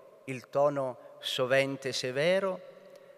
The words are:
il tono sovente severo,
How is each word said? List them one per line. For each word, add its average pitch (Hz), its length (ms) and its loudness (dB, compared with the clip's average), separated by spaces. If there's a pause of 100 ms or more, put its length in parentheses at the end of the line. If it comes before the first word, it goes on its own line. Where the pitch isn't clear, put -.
(260)
il 131 220 -8
tono 139 680 0
sovente 135 760 0
severo, 180 680 0 (580)